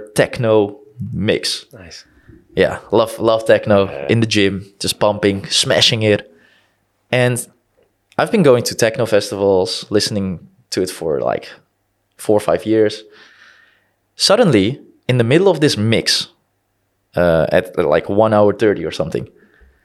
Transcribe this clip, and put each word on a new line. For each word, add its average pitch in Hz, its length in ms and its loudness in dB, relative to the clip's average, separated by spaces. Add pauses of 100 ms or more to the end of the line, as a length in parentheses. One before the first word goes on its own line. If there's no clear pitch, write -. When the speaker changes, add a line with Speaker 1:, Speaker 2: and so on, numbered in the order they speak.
(140)
Speaker 1:
techno 110 640 0 (340)
mix. - 640 -4
Speaker 2:
Nice. 90 320 -20 (500)
Speaker 1:
Yeah, 90 220 0 (120)
love, 110 280 -2
love 113 280 0
techno 104 400 2
Speaker 2:
Yeah. 69 220 -12
Speaker 1:
in 113 120 2
the 113 60 0
gym, 98 380 0 (160)
just - 180 -6
pumping, 101 480 0
smashing 117 560 0
it. 104 280 0 (800)
And 123 360 0 (720)
I've 160 140 -2
been 214 100 2
going 123 220 4
to - 100 -8
techno 117 320 0
festivals, 98 840 0
listening 101 580 -4 (220)
to 110 120 -4
it 92 80 -4
for, 76 300 -4
like, 58 300 -4 (640)
four 107 200 0
or 101 40 2
five - 260 -2
years. 107 380 0 (1120)
Suddenly, 139 640 2 (280)
in 123 100 2
the 117 60 4
middle 160 240 4
of 156 120 2
this 143 160 2
mix, 107 520 -2 (880)
uh, 82 340 2
at, - 280 0
like, 80 300 0
one 110 260 2
hour 104 180 4
thirty 92 320 0
or 80 60 -6
something, - 380 -6 (560)